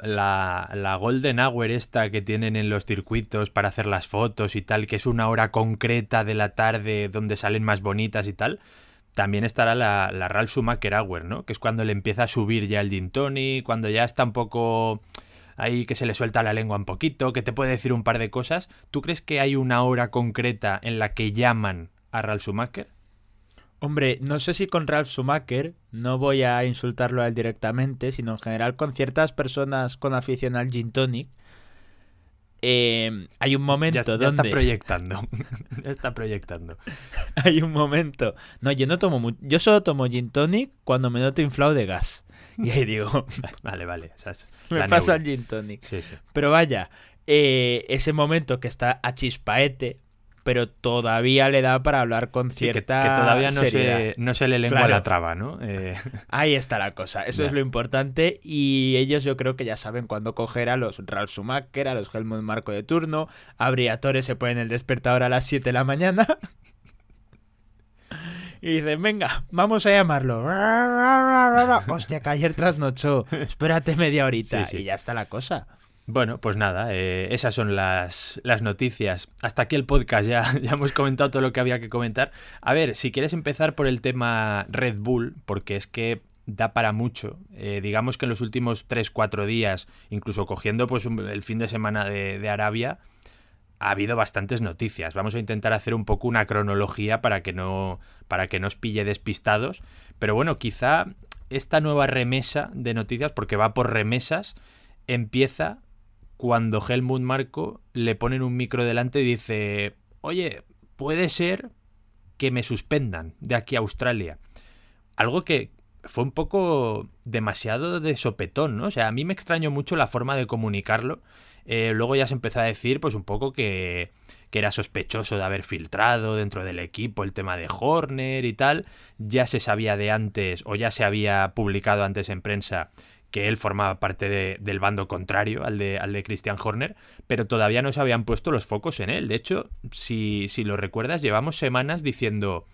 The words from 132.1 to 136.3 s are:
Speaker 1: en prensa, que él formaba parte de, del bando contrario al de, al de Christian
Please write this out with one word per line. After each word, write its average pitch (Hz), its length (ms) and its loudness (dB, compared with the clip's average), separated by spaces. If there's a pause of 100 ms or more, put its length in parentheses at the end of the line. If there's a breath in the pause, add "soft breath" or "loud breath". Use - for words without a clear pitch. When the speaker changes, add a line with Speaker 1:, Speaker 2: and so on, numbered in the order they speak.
Speaker 1:
en 90 120 -8
prensa, 101 480 -4 (400 soft breath)
que 101 160 -2
él 107 100 0
formaba 98 440 0
parte 98 280 -2
de, 95 320 -2
del 98 200 -4
bando 98 280 0
contrario 98 560 -2
al 104 140 -4
de, 98 200 -2
al 95 140 -6
de 101 120 -4
Christian 104 380 -6